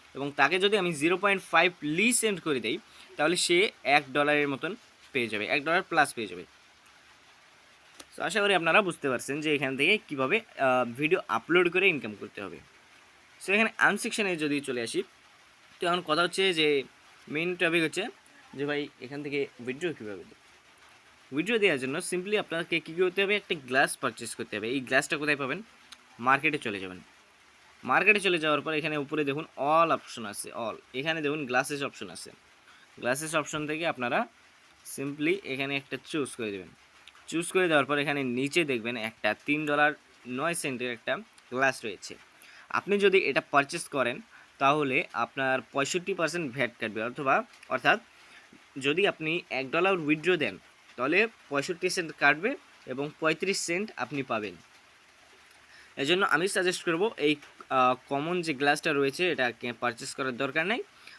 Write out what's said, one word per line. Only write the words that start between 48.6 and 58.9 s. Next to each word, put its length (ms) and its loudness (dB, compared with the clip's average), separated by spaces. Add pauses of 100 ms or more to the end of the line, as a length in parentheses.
যদি 280 2
আপনি 440 -2
এক 200 -6
ডলার 300 2
উইথড্র 360 2
দেন 220 -4 (380)
তাহলে 300 2 (220)
পঁয়ষট্টি 420 -2
সেন্ট 280 -4
কাটবে 360 4 (320)
এবং 240 -6 (100)
পঁয়ত্রিশ 380 0
সেন্ট 380 -4
আপনি 260 -4
পাবেন। 320 -4 (1400)
এজন্য 300 2
আমি 220 2
সাজেস্ট 360 0
করব 320 0
এই, 200 4 (340)
আহ, 240 4 (140)
কমন 340 -2
যে 120 -2
গ্লাসটা 380 0